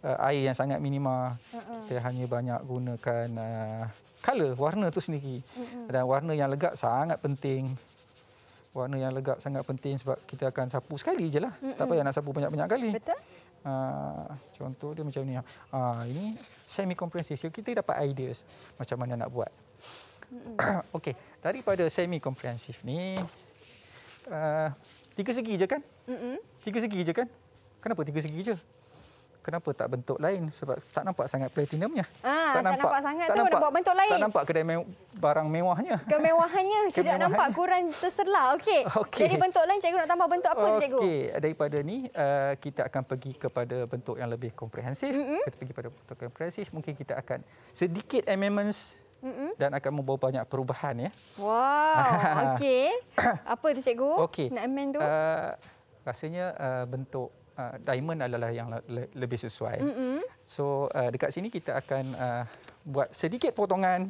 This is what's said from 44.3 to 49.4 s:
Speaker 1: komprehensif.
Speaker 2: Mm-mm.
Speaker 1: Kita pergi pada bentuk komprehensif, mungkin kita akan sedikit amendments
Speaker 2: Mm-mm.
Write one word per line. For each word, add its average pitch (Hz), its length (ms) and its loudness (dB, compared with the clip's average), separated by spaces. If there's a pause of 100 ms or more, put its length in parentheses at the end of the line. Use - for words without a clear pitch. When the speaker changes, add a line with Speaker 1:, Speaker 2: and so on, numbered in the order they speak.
Speaker 1:
komprehensif. 131 640 -6
Speaker 2:
Mm-mm. 285 320 -2
Speaker 1:
Kita - 80 -8
pergi 127 160 -10
pada 120 240 -8
bentuk - 240 -16
komprehensif, 165 560 -8
mungkin 156 160 -8
kita 139 240 -8
akan 127 240 -6 (320)
sedikit 185 560 0
amendments 202 720 0 (240)
Speaker 2:
Mm-mm. 262 320 -6